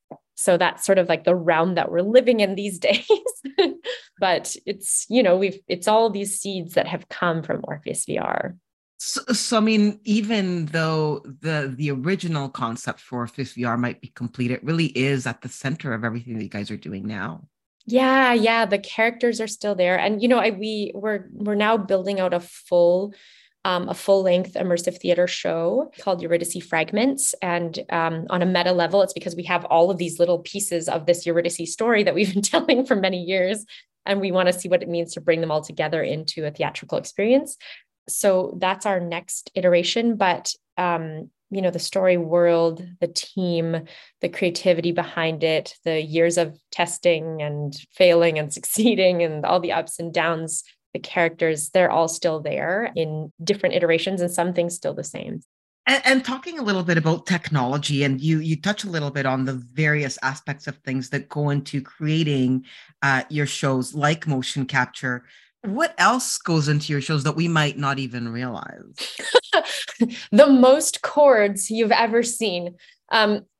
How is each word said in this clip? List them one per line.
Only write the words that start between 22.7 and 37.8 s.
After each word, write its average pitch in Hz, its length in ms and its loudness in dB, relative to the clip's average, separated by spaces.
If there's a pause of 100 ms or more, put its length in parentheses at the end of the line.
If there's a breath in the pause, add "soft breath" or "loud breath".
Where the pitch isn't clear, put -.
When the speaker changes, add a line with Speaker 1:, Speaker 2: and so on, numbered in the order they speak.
Speaker 1:
um, 180 240 -2
a - 60 -4
full-length 185 580 2
immersive 175 460 -2
theater 175 280 2
show 175 720 -2
called 180 220 -4
Eurydice 170 420 -4
Fragments. 208 800 0
And, 175 380 -2 (120)
um, 165 380 -2
on 180 140 0
a 175 40 2
meta 180 260 2
level, 175 280 2
it's 185 140 0
because 170 200 -8
we 170 100 -8
have 175 200 0
all 165 260 4
of 190 60 -2
these 165 220 -4
little 175 220 2
pieces 175 500 -6
of 156 160 -4
this 170 180 2
Eurydice 170 480 -2
story 220 300 2
that 185 120 0
we've 190 200 0
been 202 80 0
<laughs> - 120 0
telling 247 300 2
for 262 120 2
many 190 280 -2
years. 190 400 0 (400 loud breath)
And 202 160 0
we 196 100 -2
wanna 185 220 2
see 180 160 -10
what 175 140 2
it - 80 -8
means 170 240 -4
to 160 80 -10
bring 165 180 2
them 160 100 -2
all 151 120 0
together 156 400 -4
into 156 420 -6
a 147 60 -4
theatrical - 480 -4
experience. 262 580 0 (520 loud breath)